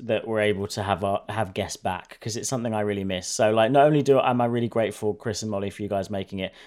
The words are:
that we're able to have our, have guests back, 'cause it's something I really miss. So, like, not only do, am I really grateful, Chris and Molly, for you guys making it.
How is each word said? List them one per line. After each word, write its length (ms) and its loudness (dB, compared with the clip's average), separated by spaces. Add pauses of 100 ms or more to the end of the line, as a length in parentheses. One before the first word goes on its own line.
that 240 -2
we're 140 -2
able 260 2
to 160 -6
have 220 0
our, 240 0
have 260 -4
guests 220 -6
back, 440 -8
'cause 160 -6
it's 120 -6
something 260 -4
I 60 0
really 240 -2
miss. 240 -4
So, 220 2
like, 200 4
not 160 6
only 160 6
do, 180 6
am 200 2
I 60 2
really 220 0
grateful, 460 -2
Chris 280 -6
and 80 -6
Molly, 200 -4
for 120 -10
you 60 -6
guys 220 -2
making 300 -6
it. 120 -4 (140)